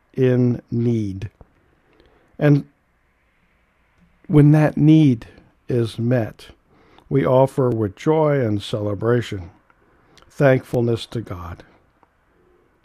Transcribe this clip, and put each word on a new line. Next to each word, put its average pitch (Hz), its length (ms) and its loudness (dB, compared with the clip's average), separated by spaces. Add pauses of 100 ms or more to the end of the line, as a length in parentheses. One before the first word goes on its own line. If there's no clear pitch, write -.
(140)
in 123 480 0 (100)
need. 110 580 -4 (1120)
And 143 280 2 (1600)
when 147 240 6
that 151 260 2
need 147 500 4 (400)
is 117 320 -4
met, 117 480 -4 (600)
we 139 160 -2
offer 131 440 2
with 110 260 -4
joy 151 460 0
and 104 200 -2
celebration, 104 920 -4 (760)
thankfulness 123 800 -2
to 117 140 -10
God. 87 420 -16 (1200)